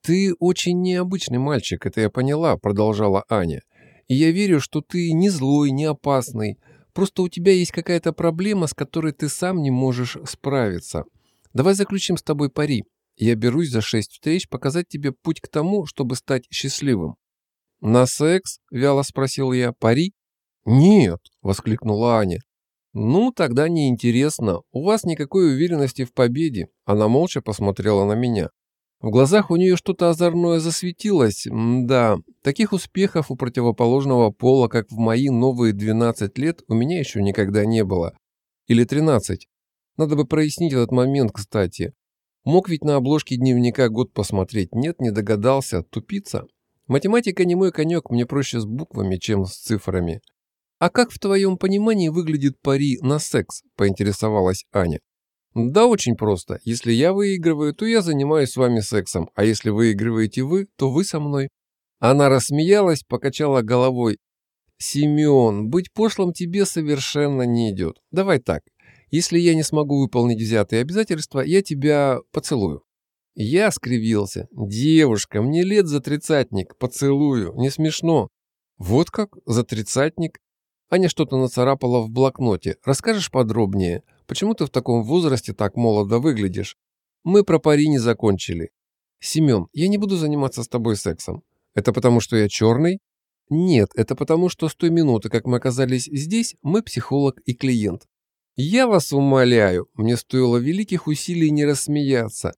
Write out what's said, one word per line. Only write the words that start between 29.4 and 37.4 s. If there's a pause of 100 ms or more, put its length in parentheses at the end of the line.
у
неё
что-то
озорное
засветилось.
М-да, (260)
таких
успехов
у
противоположного
пола,
как
в
мои
новые
двенадцать
лет,
у
меня
ещё
никогда